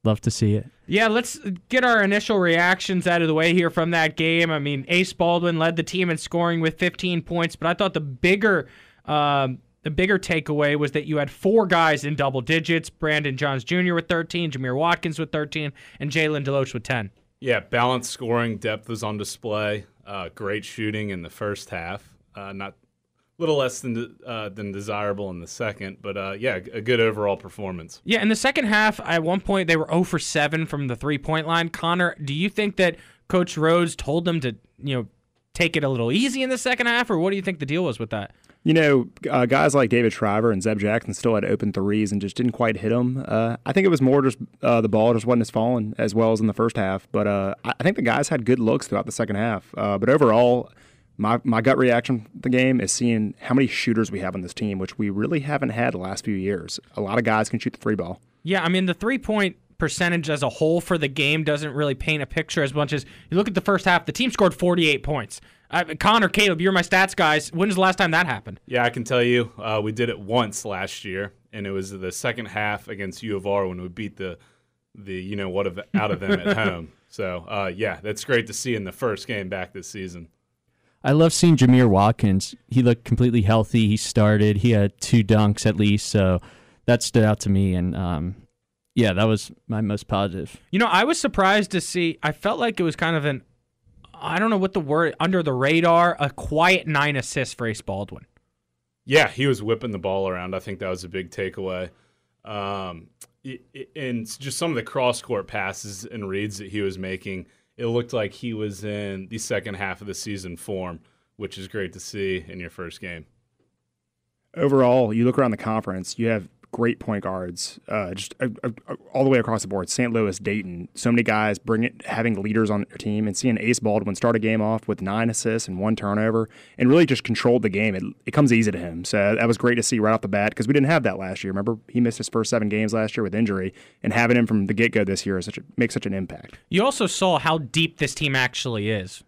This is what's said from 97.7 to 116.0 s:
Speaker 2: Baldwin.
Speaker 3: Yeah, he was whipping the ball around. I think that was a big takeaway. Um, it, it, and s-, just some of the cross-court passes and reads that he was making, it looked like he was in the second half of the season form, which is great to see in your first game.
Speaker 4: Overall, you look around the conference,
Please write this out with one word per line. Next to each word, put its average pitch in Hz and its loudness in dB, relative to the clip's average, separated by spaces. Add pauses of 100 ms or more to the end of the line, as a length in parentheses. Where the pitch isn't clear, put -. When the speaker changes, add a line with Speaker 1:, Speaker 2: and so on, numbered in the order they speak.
Speaker 2:
Baldwin. - -8 (800)
Speaker 3:
Yeah, 139 4
he 135 -2
was 120 0
whipping 113 -2
the 101 -6
ball 95 -2
around. 92 -6
I 92 -4
think 98 -12
that 98 -6
was 92 -6
a 92 -14
big 90 -8
takeaway. 92 -6 (540)
Um, 98 -8 (340)
it, 131 -14 (120)
it, 135 -16
and 123 -6
s-, - -14
just 135 -8
some 170 -2
of 147 -4
the 110 -4
cross-court 120 -2
passes 98 -8
and 110 -10
reads 98 -6
that 101 -14
he 104 -4
was 95 -4
making, 92 -8 (320)
it 120 -6
looked 120 -2
like 110 -4
he 120 -8
was 104 -6
in 101 -6
the 113 -10
second 104 -6
half 95 -8
of 104 -14
the 98 -10
season 92 -10
form, 92 -8 (360)
which 98 -12
is 95 -12
great 95 -8
to 95 -16
see 95 -6
in 90 -14
your 85 -12
first 85 -14
game. 87 -12 (1300)
Speaker 4:
Overall, 131 4
you 117 2
look 127 2
around 127 2
the 104 -2
conference, 101 -6